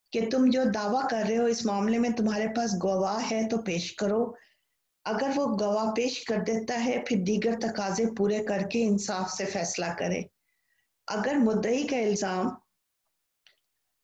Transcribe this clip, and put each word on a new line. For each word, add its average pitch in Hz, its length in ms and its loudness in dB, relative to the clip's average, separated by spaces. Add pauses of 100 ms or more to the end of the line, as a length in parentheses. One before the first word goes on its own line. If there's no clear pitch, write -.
(140)
कि 226 80 0
तुम 254 280 4
जो 254 160 4
दावा 214 380 0
कर 220 240 0
रहे 226 100 2
हो, 233 100 4
इस 233 180 0
मामले 208 340 2
में 240 140 2
तुम्हारे 214 340 0
पास 226 260 -2
गवाह 190 460 0
है 226 280 -2
तो 226 100 0
पेश 175 420 -4
करो। 220 380 0 (680)
अगर 226 240 -2
वो 277 180 0
गवाह 214 440 0
पेश 233 360 -2
कर 220 100 0
देता 226 380 -2
है, 247 280 0
फिर 233 140 0
दीगर 208 360 0
तकाजे 220 520 -2
पूरे 214 340 0
करके 208 400 -2
इंसाफ 202 580 0
से 196 80 -4
फैसला 175 440 -4
करे। 180 400 -4 (760)
अगर 247 300 0
मुद्दई 220 460 2
का 277 140 -2
इल्जाम 202 600 0 (1500)